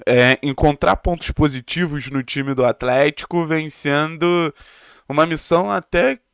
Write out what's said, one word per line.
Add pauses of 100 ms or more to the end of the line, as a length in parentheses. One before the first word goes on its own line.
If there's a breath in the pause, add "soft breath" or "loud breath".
é,
encontrar
pontos
positivos
no
time
do
Atlético
vem
sendo (560 loud breath)
uma
missão
até (140)